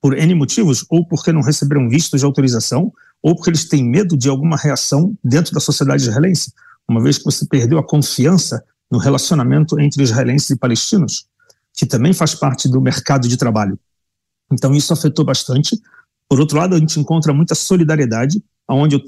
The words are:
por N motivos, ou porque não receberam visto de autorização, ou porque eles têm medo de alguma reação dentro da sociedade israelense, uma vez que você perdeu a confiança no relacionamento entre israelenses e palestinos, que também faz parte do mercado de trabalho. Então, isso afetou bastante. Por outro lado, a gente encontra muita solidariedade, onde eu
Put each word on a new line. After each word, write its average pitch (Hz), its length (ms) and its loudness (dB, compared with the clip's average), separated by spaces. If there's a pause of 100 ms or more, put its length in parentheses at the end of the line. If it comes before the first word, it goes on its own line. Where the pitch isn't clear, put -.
por 135 160 2
N 160 160 4
motivos, 151 560 0
ou 170 160 2
porque 165 260 -2
não 160 80 2
receberam 143 480 0
visto 139 300 0
de 131 80 0
autorização, 131 680 0 (300)
ou 165 120 2
porque 165 140 -6
eles 160 180 0
têm 143 160 2
medo 160 360 2
de 123 100 0
alguma 143 260 0
reação 147 720 0
dentro 143 300 0
da 151 60 -4
sociedade 139 420 0
israelense, 143 500 0 (340)
uma 113 160 0
vez 139 140 2
que - 80 -8
você - 220 -4
perdeu 135 320 0
a 143 40 0
confiança 147 800 0 (280)
no 123 80 0
relacionamento 139 840 0
entre 143 220 0
israelenses 127 480 0
e 135 60 -2
palestinos, 123 680 -2 (500)
que - 120 -2
também 131 260 2
faz 165 220 -2
parte 135 340 -2
do 131 140 2
mercado 131 460 0
de 120 100 0
trabalho. 107 420 -2 (720)
Então, 135 220 0
isso 147 180 0
afetou 151 320 0
bastante. 131 500 -2 (540)
Por 131 100 2
outro 147 200 2
lado, 185 160 0
a 170 40 4
gente 156 220 0
encontra 156 320 0
muita 147 220 0
solidariedade, 151 880 0 (260)
onde 143 280 2
eu 139 120 -2